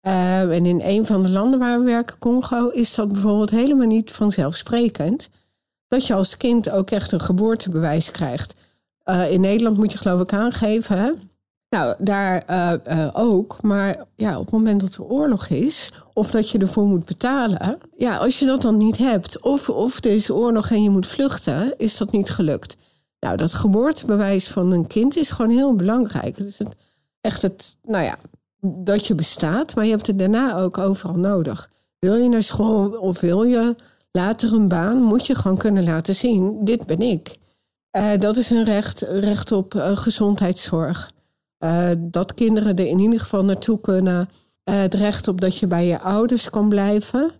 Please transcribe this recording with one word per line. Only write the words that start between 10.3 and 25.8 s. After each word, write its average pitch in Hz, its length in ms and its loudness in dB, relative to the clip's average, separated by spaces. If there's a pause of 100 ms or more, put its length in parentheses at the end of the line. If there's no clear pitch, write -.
aangeven, 220 680 0
hè? 226 120 0 (580)
Nou, 147 300 0
daar, 196 480 0
eh, 175 260 0 (120)
eh, 160 280 -2
ook. 214 500 0
Maar 202 420 0 (120)
ja, 208 220 -2
op - 60 -6
het 202 100 -6
moment 220 260 2
dat 190 140 -4
er - 80 -14
oorlog 269 460 -2
is, 185 440 -2 (220)
of 214 160 0
dat 214 200 0
je 233 80 0
ervoor 196 280 2
moet 185 180 2
betalen, 247 760 -2 (180)
ja, 240 200 0
als 254 220 0
je 285 80 2
dat 262 160 0
dan 220 140 2
niet 214 220 2
hebt, 226 420 0
of, 277 280 0
of 233 360 -2
er 233 60 2
is 208 200 2
oorlog 220 400 0
en 214 120 2
je 208 80 4
moet 190 160 2
vluchten, 254 720 -2
is 220 180 -2
dat 208 160 -2
niet 196 180 0
gelukt. - 460 -2 (440)
Nou, 92 160 -4
dat 160 180 0
geboortebewijs 208 960 2
van 185 240 0
een 170 140 2
kind 247 300 0
is 320 140 0
gewoon 226 200 0
heel 254 260 4
belangrijk. 202 640 0